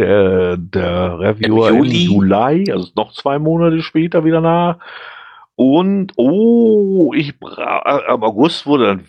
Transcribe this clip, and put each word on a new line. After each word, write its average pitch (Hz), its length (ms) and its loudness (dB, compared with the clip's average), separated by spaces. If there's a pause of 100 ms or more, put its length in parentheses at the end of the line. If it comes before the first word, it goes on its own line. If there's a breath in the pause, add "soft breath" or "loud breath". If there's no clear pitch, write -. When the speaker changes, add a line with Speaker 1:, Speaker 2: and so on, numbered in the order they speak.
Speaker 1:
äh, 95 540 2
der 87 600 -4
Reviewer 107 500 0
Speaker 2:
Im 110 80 4
Speaker 1:
im 139 80 2
Speaker 2:
Juli? 123 180 0
Speaker 1:
Juli, 101 680 0
also 92 240 -6
noch - 180 -4
zwei 139 260 -4
Monate 165 420 0
später 165 420 -2
wieder 160 160 2
nach. 170 380 0 (800 loud breath)
Und, 185 600 0
„Oh, 202 1000 2
ich 143 240 -4
bra-“, - 680 -4
äh, 123 60 0
im 117 100 -2
August 113 440 -2
wurde 139 180 2
dann 98 240 -2